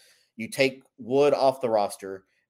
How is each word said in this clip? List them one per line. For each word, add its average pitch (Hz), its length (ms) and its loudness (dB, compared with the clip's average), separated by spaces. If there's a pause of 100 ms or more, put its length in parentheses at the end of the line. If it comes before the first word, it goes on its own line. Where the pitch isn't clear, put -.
(360)
You 110 120 -10
take 135 340 0 (160)
Wood 135 340 0
off 131 280 2
the 120 100 -2
roster, 98 540 -2 (260)